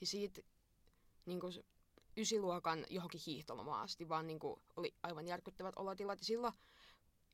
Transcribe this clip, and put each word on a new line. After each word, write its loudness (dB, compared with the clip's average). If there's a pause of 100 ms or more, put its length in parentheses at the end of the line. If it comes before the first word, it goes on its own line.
Ja -4
siitä 0 (880)
niinku -2
s-, -12 (520)
ysiluokan 4
johonkin -2
hiihtolomaan -2
asti -4
vaan 2
niinku -2 (140)
oli 0
aivan -4
järkyttävät -4
olotilat. 0
Ja -6
silloin 2 (800)